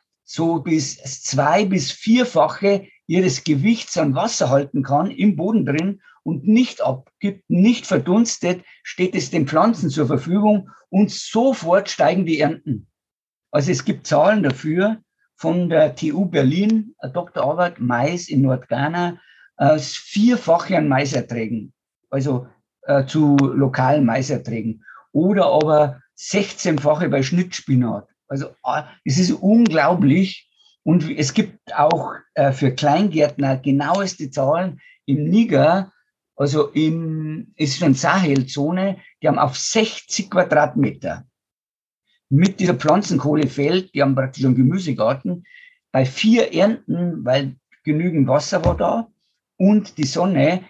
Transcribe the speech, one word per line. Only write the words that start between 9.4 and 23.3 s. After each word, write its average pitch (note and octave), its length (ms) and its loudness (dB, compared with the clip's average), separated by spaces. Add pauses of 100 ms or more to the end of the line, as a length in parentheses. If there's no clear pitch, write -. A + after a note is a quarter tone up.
Pflanzen F3 420 2
zur C#3 160 0
Verfügung F#3+ 640 0 (200)
und G3+ 200 2
sofort G3+ 800 0
steigen E3+ 380 0
die D#3 120 0
Ernten. C#3+ 480 -4 (640)
Also D3 220 0
es - 140 -4
gibt - 200 -4
Zahlen F3+ 380 2
dafür E3+ 580 -2 (340)
von E3+ 340 -2
der D#3 260 2
T D#3 180 -4
U F#3 120 -2
Berlin, F#3 760 0
eine C3+ 140 -12
Doktorarbeit, E3+ 680 -4
Mais C3+ 480 -2
in C#3 140 0
Nordghana, C#3+ 720 -2 (440)
äh, C#3 120 2
das D#3 240 0
Vierfache F#3+ 840 0
an D#3 100 0
Maiserträgen. A#2+ 880 -4 (360)
Also C3+ 380 -4 (380)
äh, C#3 200 2
zu D3 320 4